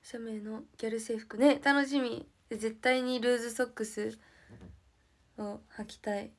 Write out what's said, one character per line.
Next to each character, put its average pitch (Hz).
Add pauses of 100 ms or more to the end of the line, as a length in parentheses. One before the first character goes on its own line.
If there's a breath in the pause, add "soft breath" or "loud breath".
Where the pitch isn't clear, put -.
写 -
メ 226
の 214 (140)
ギ 220
ャ 220
ル 226
制 220
服 220
ね、 285
楽 285
し 277
み。 240 (220)
絶 220
対 254
に 254
ル 247
ー -
ズ 233
ソ 254
ッ 247
ク 220
ス 220 (1200 loud breath)
を 208 (180)
履 220
き -
た 208
い。 220